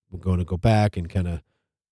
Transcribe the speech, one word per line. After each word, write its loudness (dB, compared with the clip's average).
we're -12
gonna -2
go -6
back 2
and -6
kinda, -2